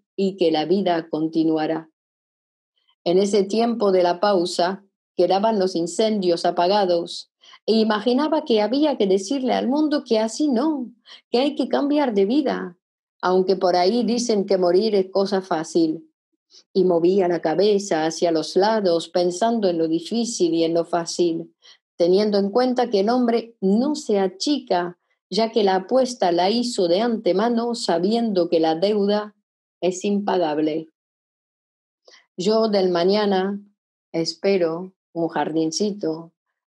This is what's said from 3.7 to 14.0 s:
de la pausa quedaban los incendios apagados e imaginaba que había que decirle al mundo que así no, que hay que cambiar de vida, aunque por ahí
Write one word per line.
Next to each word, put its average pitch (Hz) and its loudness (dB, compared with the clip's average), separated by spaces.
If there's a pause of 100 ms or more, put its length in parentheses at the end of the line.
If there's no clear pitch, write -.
de 185 4
la 175 0
pausa 185 0 (320)
quedaban 196 2
los 185 0
incendios 180 0
apagados 175 0 (360)
e 208 2
imaginaba 247 0
que 214 2
había 277 0
que 208 0
decirle 208 0
al 196 0
mundo 294 0
que 220 0
así - -2
no, 262 -2 (400)
que 233 0
hay 277 0
que 247 -4
cambiar 277 0
de 196 2
vida, 196 -2 (420)
aunque 185 2
por 180 2
ahí 202 2